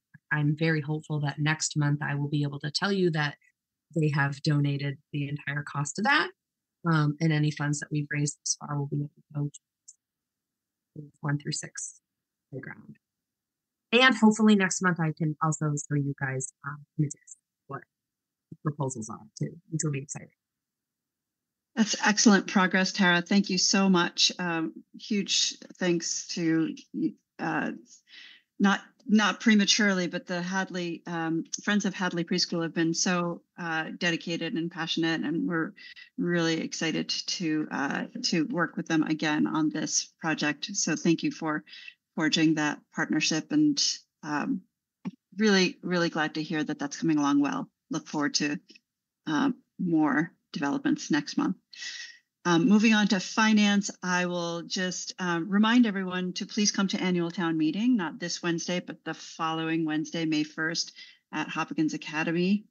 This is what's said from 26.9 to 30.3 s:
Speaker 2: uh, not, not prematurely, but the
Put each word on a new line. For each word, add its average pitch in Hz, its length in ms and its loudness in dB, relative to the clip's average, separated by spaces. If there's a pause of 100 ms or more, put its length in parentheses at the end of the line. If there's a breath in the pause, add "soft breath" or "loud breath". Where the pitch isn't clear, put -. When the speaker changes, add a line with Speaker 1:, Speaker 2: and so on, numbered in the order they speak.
Speaker 2:
uh, 151 320 -4 (880 loud breath)
not, 196 200 4 (260)
not 202 340 4
prematurely, 202 680 4
but 180 200 -6
the 175 140 -4